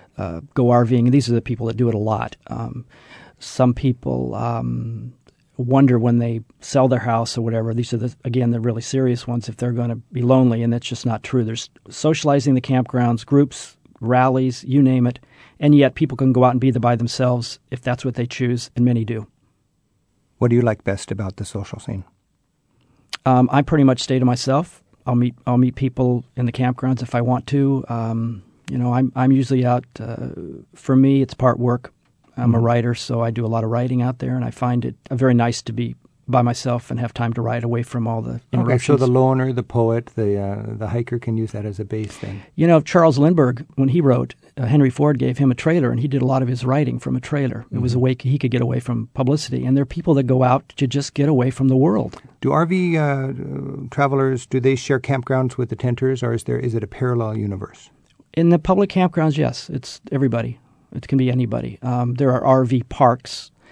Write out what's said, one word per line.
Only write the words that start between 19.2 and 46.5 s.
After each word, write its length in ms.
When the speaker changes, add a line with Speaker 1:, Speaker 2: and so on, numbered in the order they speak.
Speaker 2:
What 80
do 80
you 80
like 200
best 280
about 260
the 80
social 340
scene? 240
Speaker 1:
Um, 240
I 100
pretty 220
much 180
stay 160
to 80
myself. 560
I'll 80
meet, 220
I'll 140
meet 160
people 500
in 120
the 40
campgrounds 520
if 100
I 80
want 260
to. 420
Um, 520
you 80
know, 120
I'm, 240
I'm 160
usually 360
out, 180
uh, 300
for 220
me, 260
it's 140
part 240
work. 340
I'm 200
a 20
Speaker 2:
Mm-hmm. 80
Speaker 1:
writer, 300
so 260
I 80
do 160
a 20
lot 160
of 60
writing 320
out 160
there, 180
and 80
I 60
find 360
it, 100
uh, 40
very 200
nice 260
to 100
be 240
by 140
myself 480
and 100
have 140
time 200
to 100
write 200
away 200
from 240
all 160
the 80
Speaker 2:
Okay, 80
so 60
Speaker 1:
interruptions. 440
Speaker 2:
the 60
loner, 460
the 80
poet, 540
the, 240
uh, 260
the 220
hiker 320
can 180
use 140
that 120
as 160
a 60
base 320
then. 240
Speaker 1:
You 100
know, 160
Charles 380
Lindbergh, 440
when 140
he 120
wrote, 320
uh, 80
Henry 240
Ford 300
gave 180
him 140
a 20
trailer, 380
and 80
he 80
did 160
a 20
lot 160
of 60
his 180